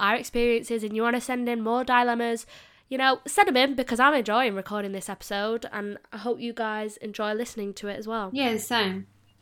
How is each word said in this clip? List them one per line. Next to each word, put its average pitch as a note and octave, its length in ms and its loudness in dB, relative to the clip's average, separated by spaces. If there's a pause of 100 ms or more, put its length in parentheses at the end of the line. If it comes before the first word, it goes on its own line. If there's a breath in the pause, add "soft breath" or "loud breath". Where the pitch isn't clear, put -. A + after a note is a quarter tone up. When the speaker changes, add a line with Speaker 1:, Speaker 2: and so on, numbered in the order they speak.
Speaker 1:
our G#3 160 4
experiences, A#3 680 0
and G#3+ 140 -4
you A3 60 0
wanna A#3 180 2
send B3 280 -2
in A#3 120 0
more A#3 240 0
dilemmas, A#3 600 2 (440 loud breath)
you C4 100 -4
know, C4 260 4
send G4+ 240 4
'em C4 80 4
in, C4+ 200 6
because A#3+ 240 0
I'm C#4+ 140 8
enjoying A3+ 420 2
recording G3+ 340 -4
this F#3+ 180 -8
episode, G#3 640 -4
and G3+ 240 -6 (160)
I A3+ 40 -12
hope A#3 240 -4
you A#3 120 -6
guys G#3+ 440 -4
enjoy G#3+ 380 -4
listening G#3+ 400 -6
to - 120 -10
it G3+ 100 -6
as G#3+ 120 -10
well. A3 240 -4
Speaker 2:
Yeah, B3+ 240 0
same. G3 500 -2 (360)